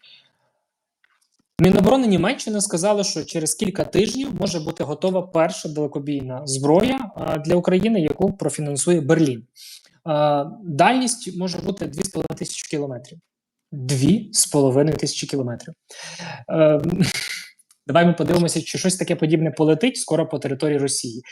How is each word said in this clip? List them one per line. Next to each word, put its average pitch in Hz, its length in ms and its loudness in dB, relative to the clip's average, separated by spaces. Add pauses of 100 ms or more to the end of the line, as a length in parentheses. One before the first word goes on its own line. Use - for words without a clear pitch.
(1600)
Міноборони 202 460 6
Німеччини 208 540 0
сказали, 202 420 0
що 165 220 -4
через 156 300 -4
кілька 185 300 -2
тижнів 226 540 -2
може 175 200 -2
бути 156 240 -6
готова 180 380 -2
перша 175 480 -2
далекобійна 143 760 -6
зброя, 185 680 2
а, 135 220 -4
для 156 180 0
України, 185 460 2
яку 185 320 0
профінансує 151 680 -2
Берлін. 135 460 2 (560)
А, 147 420 2 (180)
дальність 185 720 2
може 180 200 -4
бути 190 300 -6
дві 143 160 -8
з - 60 -6
половиною 156 300 -6
тисячі - 300 -10
кілометрів. 143 500 -8 (520)
Дві 143 600 0
з - 120 0
половиною 139 520 4
тисячі - 300 -6
кілометрів. 127 460 -6 (760)
Е, 156 320 4 (500)
<laughs> - 560 -18
давай 170 180 6
ми 175 80 6
подивимося, 170 480 0
чи - 160 -8
щось 185 180 0
таке 170 200 -2
подібне 160 360 2
полетить 156 460 2
скоро 160 320 0
по 147 100 -6
території 143 380 -2
Росії. 135 440 -4 (100)